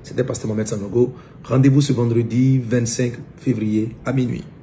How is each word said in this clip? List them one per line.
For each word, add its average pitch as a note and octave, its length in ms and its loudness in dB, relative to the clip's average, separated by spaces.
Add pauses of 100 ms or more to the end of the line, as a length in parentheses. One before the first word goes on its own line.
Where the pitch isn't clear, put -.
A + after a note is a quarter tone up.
C'était - 200 -4
Pasteur A#2 240 -6
Mohamed G#2+ 200 -4
Sanogo. G#2+ 460 -2 (300)
Rendez-vous C3+ 380 4
ce C#3 120 2
vendredi A#2+ 640 2
vingt-cinq A#2+ 540 -2 (240)
février A2 580 -2 (100)
à B2+ 60 -4
minuit. B2 320 -2 (200)